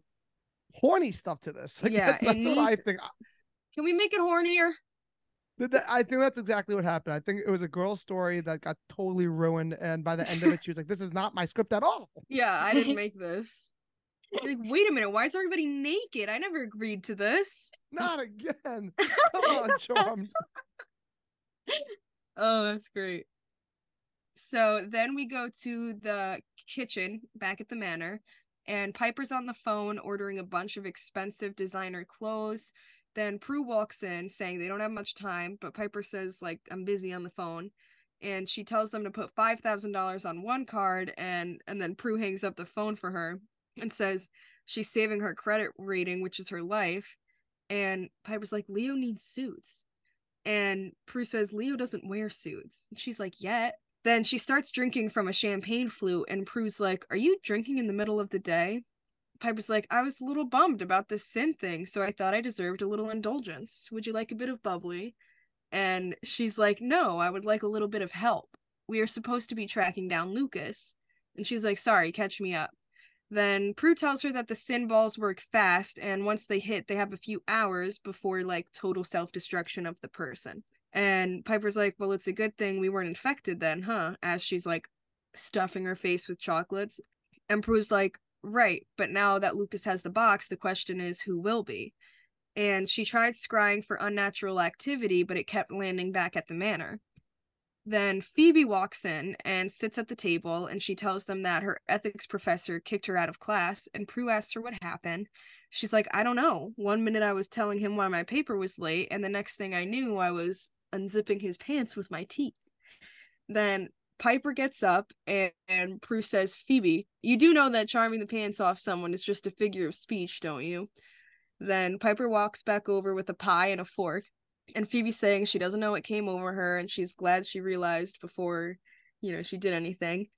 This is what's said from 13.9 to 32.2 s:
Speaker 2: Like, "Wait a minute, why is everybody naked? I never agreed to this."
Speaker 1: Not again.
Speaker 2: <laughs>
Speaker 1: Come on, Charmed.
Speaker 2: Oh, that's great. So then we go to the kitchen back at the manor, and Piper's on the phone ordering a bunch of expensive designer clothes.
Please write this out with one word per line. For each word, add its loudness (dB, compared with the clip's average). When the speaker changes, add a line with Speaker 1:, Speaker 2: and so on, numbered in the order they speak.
Speaker 2:
Like, -4
"Wait 6
a 4
minute, 2
why 4
is -2
everybody 0
naked? -2
I -2
never -4
agreed -6
to -6
this." 0
Speaker 1:
Not -2
again. -8
Speaker 2:
<laughs> 4
Speaker 1:
Come 2
on, 4
Charmed. 2
Speaker 2:
Oh, 4
that's -2
great. -6
So 2
then 0
we -4
go -6
to -6
the -4
kitchen -6
back -6
at -14
the -8
manor, -6
and -4
Piper's -2
on -4
the -8
phone -4
ordering -6
a -8
bunch -6
of -12
expensive -8
designer -6
clothes. -6